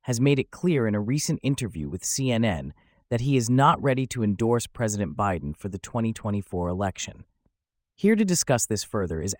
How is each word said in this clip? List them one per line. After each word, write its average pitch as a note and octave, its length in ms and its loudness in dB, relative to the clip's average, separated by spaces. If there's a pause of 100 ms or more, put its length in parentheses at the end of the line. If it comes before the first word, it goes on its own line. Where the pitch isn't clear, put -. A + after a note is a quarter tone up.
has A#2 180 -2
made C#3 180 4
it - 140 -4
clear D3+ 340 2
in G#2 80 2
a G#2 60 0
recent C3+ 420 -2
interview A2 460 -4
with E2+ 160 -10
C C3 260 -2
N A#2 140 2
N D2 300 -2 (340)
that A#2 140 0
he C#3 140 2
is A#2 140 2
not C#3 320 6
ready C3 260 2
to A#2+ 140 -4
endorse A2+ 460 2
President G2+ 480 -4
Biden E2+ 400 -2
for - 120 -10
the F#2 100 -8
twenty A2+ 340 -4
twenty-four G2 560 -4
election. F#2 560 -4 (760)
Here G#3 160 4
to G#3+ 120 2
discuss D3+ 400 2
this G#2+ 180 -4
further E2 380 -2
is G2 180 -4